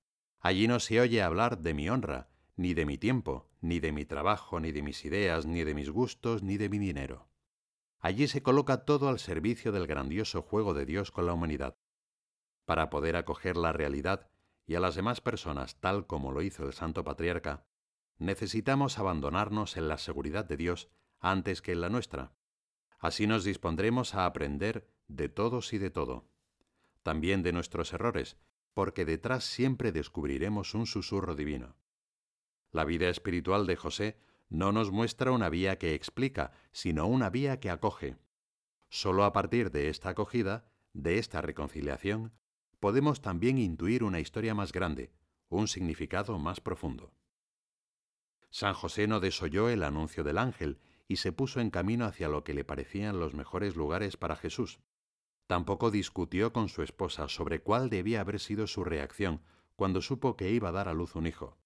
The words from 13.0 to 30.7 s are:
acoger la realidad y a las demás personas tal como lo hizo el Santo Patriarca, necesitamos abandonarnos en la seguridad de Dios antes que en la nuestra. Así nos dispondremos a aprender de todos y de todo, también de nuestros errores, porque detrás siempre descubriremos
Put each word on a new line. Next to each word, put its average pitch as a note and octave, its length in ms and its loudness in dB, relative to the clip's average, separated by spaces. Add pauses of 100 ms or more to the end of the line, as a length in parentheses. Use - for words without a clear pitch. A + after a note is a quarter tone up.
acoger E2+ 420 -2
la E2 160 2
realidad D2 560 -2 (360)
y D#2+ 100 -2
a E2+ 40 4
las F2+ 160 2
demás G#2 260 -2
personas D2+ 580 -4
tal F#2+ 260 0
como C2+ 260 -4
lo C#2+ 120 0
hizo F2+ 220 -4
el C2+ 80 -4
Santo E2 300 -4
Patriarca, D#2 600 -2 (540)
necesitamos G#2+ 800 0
abandonarnos F#2+ 760 0
en E2 100 0
la D2+ 100 0
seguridad D#2+ 480 -4
de D2 120 -4
Dios F2 320 -2 (300)
antes F#2 420 0
que - 100 -6
en E2+ 100 0
la F2 80 -2
nuestra. F#2+ 440 -4 (680)
Así G#2+ 280 0
nos A2 160 2
dispondremos G2+ 720 0
a F#2 100 2
aprender D2+ 600 -2 (200)
de C#2+ 220 -2
todos A#2 440 0
y A2 40 -2
de G2 140 -2
todo, B1+ 380 -4 (760)
también E2+ 400 2
de F2 100 2
nuestros E2+ 400 -4
errores, F#2 440 -2 (360)
porque G2 320 0
detrás A2 380 0
siempre B2 480 0
descubriremos D#2+ 840 -2